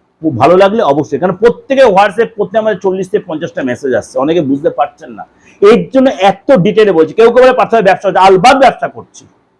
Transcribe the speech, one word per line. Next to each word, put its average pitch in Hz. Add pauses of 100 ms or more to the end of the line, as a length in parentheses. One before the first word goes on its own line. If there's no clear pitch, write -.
(220)
খুব 151
ভালো 165
লাগলে 196
অবশ্যই, 143
কারণ 180
প্রত্যেকে 240
WhatsApp 202 (100)
করতে 208
আমাদের 214
চল্লিশ 185
থেকে 208
পঞ্চাশটা 156
মেসেজ 127
আসছে, 110
অনেকে 160
বুঝতে 139
পারছেন 147
না, 101 (360)
এর 202
জন্য 262
এত 202
ডিটেলে 208
বলছি। 160
কেউ 233
কেউ 254
বলে, 254
"পার্থ 170
ভাই 226
ব্যবসা 185
হচ্ছে", 185
আলবাদ 190
ব্যবসা 226
করছি, - (340)